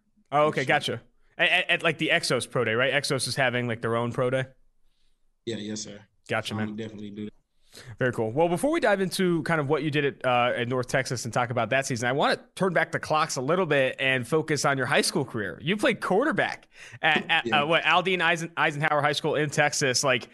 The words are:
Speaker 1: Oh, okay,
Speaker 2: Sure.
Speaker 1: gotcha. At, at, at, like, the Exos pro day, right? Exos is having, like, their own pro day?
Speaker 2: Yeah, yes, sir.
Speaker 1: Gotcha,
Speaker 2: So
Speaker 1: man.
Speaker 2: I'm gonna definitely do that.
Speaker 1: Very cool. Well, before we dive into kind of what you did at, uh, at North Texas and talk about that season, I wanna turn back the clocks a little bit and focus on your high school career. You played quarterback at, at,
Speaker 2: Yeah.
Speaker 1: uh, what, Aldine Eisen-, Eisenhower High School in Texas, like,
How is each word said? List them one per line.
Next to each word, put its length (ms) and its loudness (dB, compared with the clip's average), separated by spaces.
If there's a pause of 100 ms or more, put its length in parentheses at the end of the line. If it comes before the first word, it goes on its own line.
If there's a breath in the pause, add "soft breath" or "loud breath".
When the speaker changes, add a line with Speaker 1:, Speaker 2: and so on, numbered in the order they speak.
(320)
Speaker 1:
Oh, 140 4
okay, 160 0
Speaker 2:
Sure. 60 -2
Speaker 1:
gotcha. 340 0 (360)
At, 120 2
at, 200 2
at, 140 2
like, 140 0
the 120 -2
Exos 400 0
pro 140 -2
day, 100 0
right? 200 2
Exos 340 0
is 80 -6
having, 320 0
like, 140 -4
their 160 -2
own 160 -2
pro 160 -2
day? 160 -2 (1000)
Speaker 2:
Yeah, 120 -4
yes, 240 -8
sir. 180 -14 (300)
Speaker 1:
Gotcha, 200 -4
Speaker 2:
So 60 -4
Speaker 1:
man. 140 -4
Speaker 2:
I'm 60 -10
gonna 80 -8
definitely 260 -12
do 160 -10
that. 60 -12 (680 loud breath)
Speaker 1:
Very 120 0
cool. 220 -4
Well, 160 2
before 200 0
we 120 0
dive 180 4
into 440 0
kind 180 0
of 80 -2
what 120 2
you 80 -2
did 140 0
at, 220 -2
uh, 320 4
at 100 -2
North 200 -2
Texas 360 -2
and 100 -8
talk 180 0
about 180 0
that 160 0
season, 240 -2
I 20 2
wanna 260 2 (160)
turn 200 0
back 180 0
the 80 -2
clocks 380 0
a 40 -4
little 240 2
bit 320 2
and 300 0
focus 380 0
on 120 2
your 80 -2
high 160 2
school 220 -2
career. 380 -6
You 160 -2
played 240 0
quarterback 640 -2 (340 loud breath)
at, 280 2
at, 160 2
Speaker 2:
Yeah. 160 2
Speaker 1:
uh, 40 0
what, 200 2
Aldine 360 2
Eisen-, 360 0
Eisenhower 440 2
High 120 2
School 220 -2
in 140 2
Texas, 540 2
like, 300 2